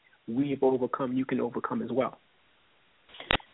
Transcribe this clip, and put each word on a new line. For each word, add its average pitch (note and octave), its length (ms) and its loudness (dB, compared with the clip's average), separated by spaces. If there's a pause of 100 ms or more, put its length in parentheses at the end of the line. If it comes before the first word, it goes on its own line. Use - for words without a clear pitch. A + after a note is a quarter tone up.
(260)
we've C3+ 360 0
overcome, C3 500 2
you C3 140 0
can B2+ 140 0
overcome A#2+ 420 -4
as A2+ 100 -6
well. A#2+ 240 0 (1400)